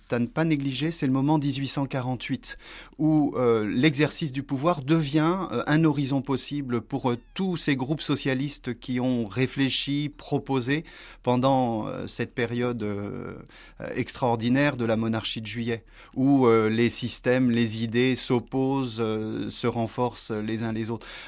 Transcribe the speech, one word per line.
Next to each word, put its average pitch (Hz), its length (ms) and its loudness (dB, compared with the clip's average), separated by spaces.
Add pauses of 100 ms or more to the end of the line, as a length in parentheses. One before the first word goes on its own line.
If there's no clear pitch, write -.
(120)
à 123 60 2
ne 120 100 2
pas 160 180 0
négliger, 143 460 0
c'est 156 140 -4
le 131 80 2
moment 139 240 4
dix-huit 139 300 0
cent 139 180 -2
quarante-huit, 127 720 -6 (400)
où, 156 380 4
euh, 113 320 4
l'exercice 139 640 2
du 135 100 -6
pouvoir 143 420 -2
devient, 160 680 2
euh, 117 160 -2
un 156 160 4
horizon 139 380 2
possible 131 580 -2
pour, 123 320 -2
euh, 120 60 0 (160)
tous 185 240 -2
ces 147 180 0
groupes 131 240 -2
socialistes 131 800 -2
qui 123 220 -2
ont 123 240 0
réfléchi, 135 920 0
proposé 135 720 -2 (380)
pendant, 123 640 2
euh, 95 200 -8
cette 117 260 -6
période, 120 500 -2
euh, 101 500 -6 (480)
euh, - 140 -8
extraordinaire 123 840 0
de 120 80 -2
la 113 100 2
monarchie 113 460 -2
de 110 60 -10
Juillet, 113 360 -4 (320)
où, 135 300 6
euh, 113 240 6
les 113 200 4
systèmes, 123 600 2
les 113 320 0
idées 120 320 2
s'opposent, 131 840 0
euh, 110 480 -2
se - 180 -4
renforcent 117 640 -2
les 107 320 -4
uns 113 80 -2
les 110 180 -4
autres. 113 160 -6 (220)